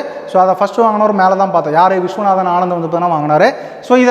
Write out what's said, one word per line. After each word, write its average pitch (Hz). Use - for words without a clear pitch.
So -
அதை 185
ஃபர்ஸ்ட் 202
வாங்கினவர் 214
மேலே 185
தான் 196
பார்த்தோம், 156
யாரு? 185
விஸ்வநாதன் 190
ஆனந்த் 180
வந்து 165
பார்த்தீங்கன்னா 170
வாங்கினாரு. 151
So 254
இது 247